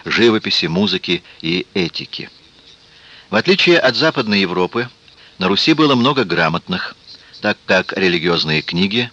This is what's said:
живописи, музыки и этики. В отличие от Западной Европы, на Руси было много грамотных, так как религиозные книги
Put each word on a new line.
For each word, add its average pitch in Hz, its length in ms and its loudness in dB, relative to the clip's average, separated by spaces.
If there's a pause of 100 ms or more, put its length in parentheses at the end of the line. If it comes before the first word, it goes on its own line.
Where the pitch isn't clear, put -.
живописи, 107 600 0
музыки 90 560 -2 (180)
и 85 320 -4
этики. - 560 -6 (1000)
В 95 60 -2
отличие 175 440 4
от 127 180 2
Западной 117 420 0
Европы, 90 500 -2 (480)
на 180 120 0
Руси 190 240 2
было 147 220 2
много 127 280 2
грамотных, 85 720 -4 (460)
так 104 240 -2
как 92 320 0
религиозные 82 640 0
книги 101 520 -2